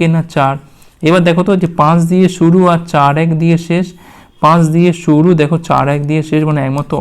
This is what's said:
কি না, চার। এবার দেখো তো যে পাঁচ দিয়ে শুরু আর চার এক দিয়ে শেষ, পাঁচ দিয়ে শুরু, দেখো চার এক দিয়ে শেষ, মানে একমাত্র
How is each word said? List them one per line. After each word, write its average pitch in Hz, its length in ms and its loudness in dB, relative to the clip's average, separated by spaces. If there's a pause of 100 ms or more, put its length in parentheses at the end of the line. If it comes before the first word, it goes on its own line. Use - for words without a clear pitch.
কি 170 140 0
না, 160 80 0 (120)
চার। 139 200 0 (540)
এবার 175 200 2
দেখো 175 200 0
তো 202 40 0 (100)
যে 175 60 -2 (120)
পাঁচ 156 180 2 (120)
দিয়ে 185 160 2 (120)
শুরু 170 200 4 (140)
আর 170 80 0 (120)
চার 143 200 2 (120)
এক 165 60 -2 (120)
দিয়ে 165 140 2 (120)
শেষ, 175 180 -2 (580)
পাঁচ 165 160 4 (140)
দিয়ে 175 160 4 (140)
শুরু, 156 240 2 (120)
দেখো 147 160 0 (120)
চার 135 160 0 (120)
এক 147 140 -4
দিয়ে 156 200 -2
শেষ, 156 180 0
মানে 151 180 -2
একমাত্র 139 340 -6